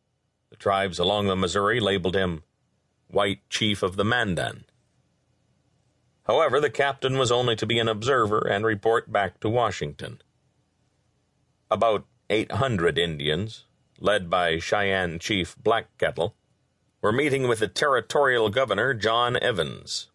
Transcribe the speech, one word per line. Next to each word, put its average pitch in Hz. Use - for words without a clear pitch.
The -
tribes 98
along 101
the 95
Missouri 98
labeled 98
him 90
White 101
Chief 107
of 92
the 101
Mandan. 101
However, 135
the 147
captain 135
was 123
only 120
to 107
be 117
an 113
observer 110
and 101
report 113
back 101
to 107
Washington. 107
About 107
eight 107
hundred 123
Indians, 82
led 92
by 85
Cheyenne 95
Chief 95
Black 110
Kettle, 80
were 104
meeting 135
with 113
the 107
territorial 127
governor, 120
John 117
Evans, 76